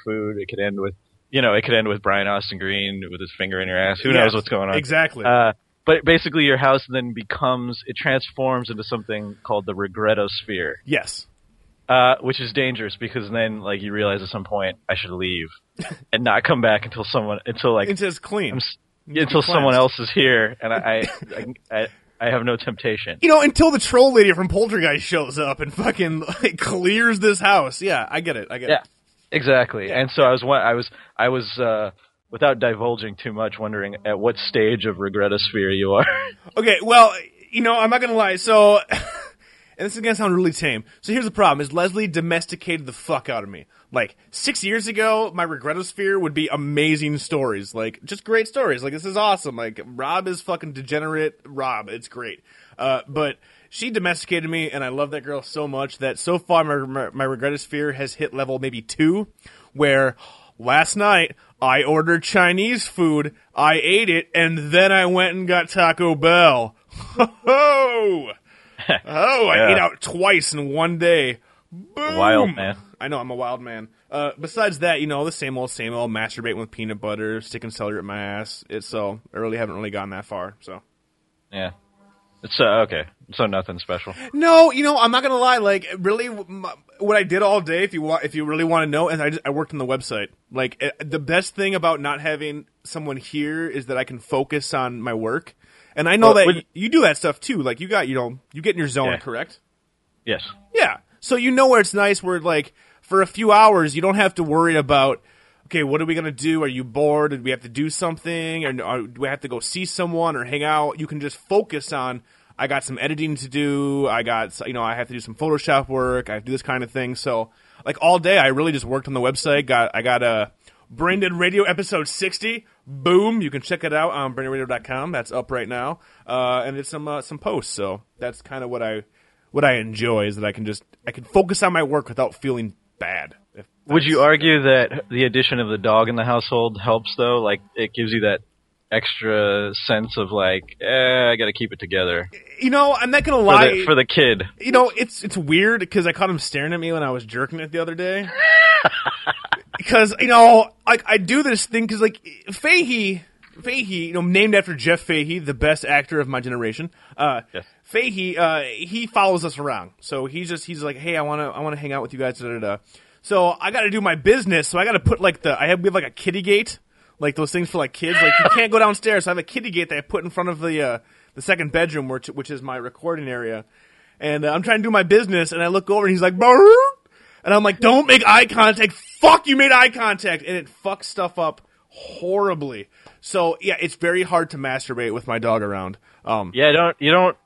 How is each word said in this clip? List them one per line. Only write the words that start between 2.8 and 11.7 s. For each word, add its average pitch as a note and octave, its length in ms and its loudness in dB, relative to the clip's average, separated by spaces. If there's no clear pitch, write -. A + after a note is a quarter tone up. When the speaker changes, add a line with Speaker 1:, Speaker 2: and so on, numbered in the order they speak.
Speaker 1:
with F2+ 120 -14
his F2+ 160 -12
finger F#2+ 240 -4
in F#2 60 -6
your F#2 100 -2
ass. F#2+ 240 0
Who B2+ 80 0
Speaker 2:
Yes, C3 80 4
Speaker 1:
knows A2 80 0
what's G#2+ 140 -4
going G2 200 -2
on? F#2+ 80 -2
Speaker 2:
exactly. D3+ 480 -2
Speaker 1:
Uh, A#2+ 280 4
but D#3+ 180 4
basically D#3 420 2
your C#3 120 4
house C3+ 320 2
then B2 240 -4
becomes, B2 720 -6
it C3 100 -12
transforms C3 760 -4
into G#2+ 120 -10
something G#2+ 600 -8
called G#2 240 -4
the G#2 60 -6
regretosphere. G2 1000 -4
Speaker 2:
Yes. - 420 -6